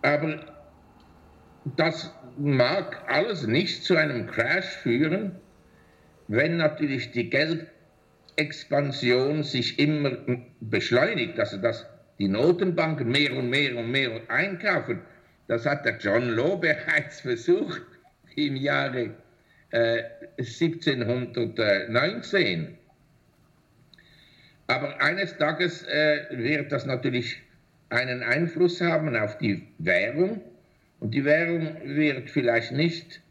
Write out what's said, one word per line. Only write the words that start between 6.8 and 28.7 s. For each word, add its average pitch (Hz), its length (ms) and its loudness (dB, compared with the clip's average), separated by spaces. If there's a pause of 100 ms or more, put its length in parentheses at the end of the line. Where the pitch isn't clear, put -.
die 117 200 -2
Geldexpansion 143 2000 0
sich - 360 -2
immer 143 400 2 (420)
beschleunigt, 113 800 0
also 101 180 -2
dass 113 280 -2 (320)
die 101 100 0
Notenbanken 160 840 2
mehr 135 260 2
und 123 140 -2
mehr 135 260 0
und 113 140 -6
mehr 123 380 -2
einkaufen. 170 720 -2 (480)
Das 120 180 0
hat 120 180 0
der 110 140 0
John 117 320 2
Law 139 260 2
bereits 156 680 -2
versucht 170 600 0 (540)
im 143 180 0
Jahre, 135 560 0 (600)
äh, 117 340 2 (320)
siebzehnhundertneunzehn. 120 2500 0 (1900)
Aber 135 340 -2
eines 175 360 0
Tages, 165 460 0
äh, 151 460 2
wird 143 400 -2
das 135 160 -2
natürlich 131 560 -2 (480)
einen 127 320 -2
Einfluss 165 600 2